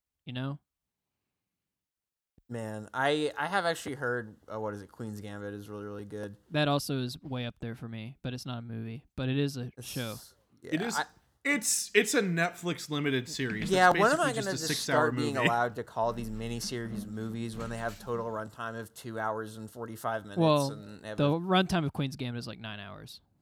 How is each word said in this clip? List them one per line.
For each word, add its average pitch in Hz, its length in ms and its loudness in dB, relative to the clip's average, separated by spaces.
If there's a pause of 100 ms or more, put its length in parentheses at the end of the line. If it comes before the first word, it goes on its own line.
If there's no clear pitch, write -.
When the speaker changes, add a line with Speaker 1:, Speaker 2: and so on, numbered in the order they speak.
(260)
Speaker 1:
you 127 80 -8
know? 135 260 -4 (1900)
Speaker 2:
Man, 110 460 -6
I, 147 460 2
I 147 80 -2
have 185 180 2
actually 160 300 -2
heard, 123 400 -2 (180)
uh, 110 60 -4
what 107 160 -2
is 101 80 -8
it, 95 80 -18
Queen's 107 280 -8
Gambit 101 360 -8
is 104 120 -10
really, 104 180 -8
really 104 200 -8
good. 104 300 -8 (160)
Speaker 1:
That 151 160 2
also 143 320 0
is 127 240 -4
way 127 240 -4
up 117 120 -8
there 117 140 -6
for 117 160 -12
me, 113 320 -10
but 127 140 -4
it's 123 100 -8
not 123 140 -4
a - 20 -8
movie, 113 420 -8 (120)
but 131 140 0
it 131 100 4
is 139 180 2
a 123 200 -6
Speaker 2:
It's 120 100 -12
Speaker 1:
show. 117 300 -4 (440)
Speaker 2:
yeah, - 120 -12
Speaker 3:
It 160 100 2
is. 226 120 -2
Speaker 2:
I 147 100 0 (380)
Speaker 3:
It's, 277 520 2
it's 226 180 6
a 262 80 6
Netflix 175 680 0
limited 139 360 2
series. 123 440 0
Speaker 2:
Yeah, 185 200 10
Speaker 3:
That's 175 80 6
Speaker 2:
when 220 120 10
am 320 100 4
I 330 40 4
Speaker 3:
basically 254 80 2
just 220 120 -2
Speaker 2:
gonna 196 40 -2
Speaker 3:
a 185 100 0
Speaker 2:
just 160 80 -2
Speaker 3:
six-hour 147 280 2 (120)
Speaker 2:
start 123 80 2
being 143 180 2
Speaker 3:
movie. 127 140 4
Speaker 2:
allowed 117 300 4
to 123 60 -4
call 113 300 0
these 117 160 -6
miniseries 113 800 -4
movies 110 500 -4
when 113 140 -4
they 117 60 -6
have 113 220 -4
total 117 280 -4
runtime 113 520 -6
of 110 140 -12
two 113 260 -8
hours 110 380 -2
and 110 120 -10
forty-five 113 540 -4
minutes 101 160 -10
Speaker 1:
Well, 147 320 4
Speaker 2:
and 104 340 -12
have 107 120 -8
Speaker 1:
the 143 140 4
Speaker 2:
a 165 80 2
Speaker 1:
runtime 185 440 4
of 139 100 0
Queen's 135 220 -2
Gambit 120 240 -6
is, 117 80 -8
like, 113 120 -10
nine 107 200 -10
hours. 101 420 -14 (200)